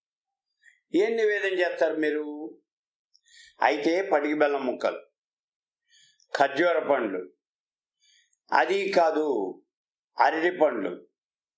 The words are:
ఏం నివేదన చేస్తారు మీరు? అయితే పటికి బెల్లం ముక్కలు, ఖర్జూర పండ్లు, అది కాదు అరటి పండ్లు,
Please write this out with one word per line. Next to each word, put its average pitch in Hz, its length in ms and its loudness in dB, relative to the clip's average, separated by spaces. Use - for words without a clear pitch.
ఏం 220 220 2
నివేదన 208 420 0
చేస్తారు 170 380 0
మీరు? 151 600 -4
అయితే 156 400 2
పటికి 151 320 0
బెల్లం 143 320 0
ముక్కలు, 110 340 -4
ఖర్జూర 160 420 2
పండ్లు, 113 500 -2
అది 185 400 0
కాదు 156 340 2
అరటి 160 400 2
పండ్లు, 110 480 -2